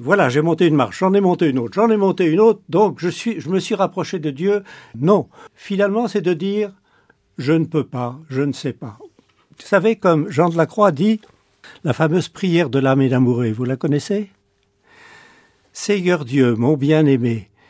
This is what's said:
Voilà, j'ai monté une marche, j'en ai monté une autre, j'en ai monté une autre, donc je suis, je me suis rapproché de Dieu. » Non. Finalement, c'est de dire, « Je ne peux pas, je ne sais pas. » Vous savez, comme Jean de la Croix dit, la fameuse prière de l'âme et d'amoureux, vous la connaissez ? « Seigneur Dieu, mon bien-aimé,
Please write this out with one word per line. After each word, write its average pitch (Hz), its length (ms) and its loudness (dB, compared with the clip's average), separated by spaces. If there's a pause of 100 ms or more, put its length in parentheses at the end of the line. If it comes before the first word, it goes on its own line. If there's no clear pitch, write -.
Voilà, 170 240 2
j'ai 127 140 0
monté 165 240 2
une 156 100 4
marche, 120 220 0
j'en 190 160 0
ai 202 80 2
monté 180 260 0
une 131 120 0
autre, 117 160 -8
j'en 226 160 2
ai 214 60 2
monté 190 280 0
une 165 140 2
autre, 214 280 4
donc 165 320 0
je 175 100 -2
suis, 214 300 -6
je 131 100 -12
me 185 100 0
suis 190 160 -6
rapproché 190 420 -4
de 151 140 -4
Dieu. » 196 320 -2 (360)
Non. 175 300 2 (240)
Finalement, 202 540 -2
c'est 202 160 -2
de 180 100 0
dire, « 196 380 -4 (640)
Je 139 160 0
ne 160 120 2
peux 160 180 -4
pas, 123 440 -8
je 135 140 -4
ne 143 120 -2
sais 131 200 -8
pas. » 113 240 -16 (600)
Vous - 60 -20
savez, 202 320 0
comme 175 340 0
Jean 165 180 2
de 165 80 -6
la 165 80 4
Croix 208 260 2
dit, 208 300 0 (640)
la 143 100 0
fameuse 156 340 0
prière 170 440 -2
de 135 80 0
l'âme 135 220 2
et 135 80 2
d'amoureux, 123 420 0
vous 113 140 -4
la 127 100 -4
connaissez ? « 196 560 -4 (1400)
Seigneur 180 520 -2
Dieu, 123 300 2
mon 123 200 2
bien-aimé, 135 760 2 (180)